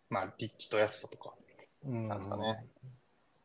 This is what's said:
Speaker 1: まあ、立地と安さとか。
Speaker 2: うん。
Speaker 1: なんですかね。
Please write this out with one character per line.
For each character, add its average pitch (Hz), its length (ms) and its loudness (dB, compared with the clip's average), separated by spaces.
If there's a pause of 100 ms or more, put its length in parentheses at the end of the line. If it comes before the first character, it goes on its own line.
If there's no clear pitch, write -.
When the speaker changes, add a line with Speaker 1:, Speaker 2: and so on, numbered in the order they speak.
Speaker 1:
ま 101 120 2
あ、 95 160 -4
立 - 180 -4
地 - 120 -6
と 110 100 2
安 107 240 6
さ - 60 -8
と - 100 -14
か。 - 160 -12 (500)
Speaker 2:
う 131 120 -2
ん。 113 120 0
Speaker 1:
な 104 80 0
ん - 40 -2
で 95 40 -6
す 101 60 -6
か 110 80 0
ね。 110 300 0 (760)